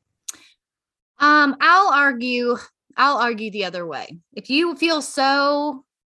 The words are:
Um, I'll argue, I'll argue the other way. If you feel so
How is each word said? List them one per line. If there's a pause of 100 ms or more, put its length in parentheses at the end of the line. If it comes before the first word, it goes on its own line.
(1160)
Um,
I'll
argue, (400)
I'll
argue
the
other
way. (140)
If
you
feel
so (200)